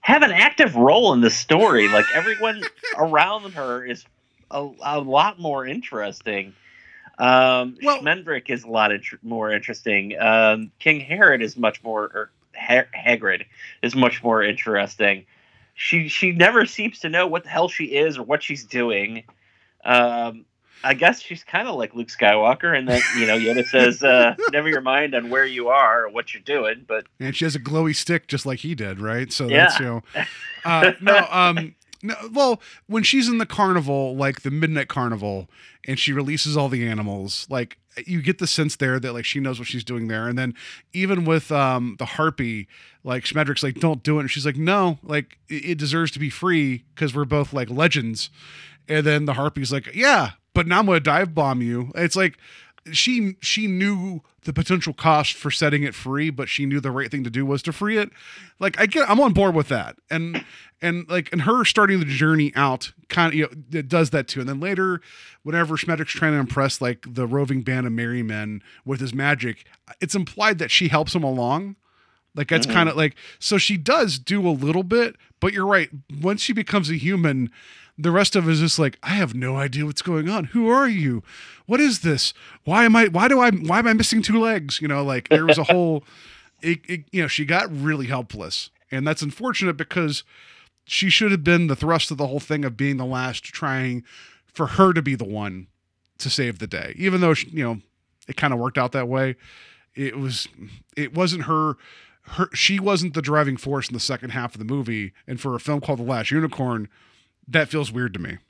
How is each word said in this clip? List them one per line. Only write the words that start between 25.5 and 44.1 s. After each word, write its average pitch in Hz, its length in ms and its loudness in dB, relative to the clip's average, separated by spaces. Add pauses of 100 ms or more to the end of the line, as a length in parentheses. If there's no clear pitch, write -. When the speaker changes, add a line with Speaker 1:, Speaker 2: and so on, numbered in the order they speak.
Speaker 1:
are 120 380 4
or - 20 -6
what 117 260 -6
you're 104 80 -16
doing," 123 460 -2
but 110 180 -4 (140)
Speaker 2:
And 135 160 -6
she - 80 -2
has 156 100 -2
a 147 60 -4
glowy 156 340 -2
stick - 320 -2
just - 200 -6
like 131 140 -6
he 165 140 -8
did, 101 260 -8
right? 117 320 -4
So 131 160 -4
that's, 156 300 4
Speaker 1:
Yeah. 139 60 -2
Speaker 2:
you - 20 -4
know, 117 380 -6 (400)
uh, 170 360 4
no, 196 300 4
um, 170 440 2 (280)
no, 214 140 -8 (160)
well, 254 280 2 (280)
when 220 160 0
she's 262 240 4
in 233 100 0
the 220 80 -2
carnival, 139 680 0
like, 139 260 -2
the 139 80 -4
Midnight 151 380 -2
Carnival, 104 600 -4 (380)
and 131 140 -4
she - 120 0
releases 147 440 -2
all 139 120 0
the 123 200 -2
animals, 101 600 -6
like, 123 300 -6 (260)
you 175 160 -4
get 175 180 -2
the 170 100 -4
sense - 260 -2
there 131 240 0
that, 123 140 -6
like, 120 120 -10
she - 140 -4
knows 131 220 -4
what 117 80 -12
she's 120 160 -8
doing 117 240 -6
there. 110 180 -4
And 120 100 -4
then 127 160 -4 (400)
even 185 320 0
with, 160 280 0
um, 127 480 0
the 120 60 -6
harpy, 117 600 -4 (380)
like, 127 180 -6
Schmendrick's 147 400 -2
like, 135 140 -4
"Don't 156 260 0
do 151 160 0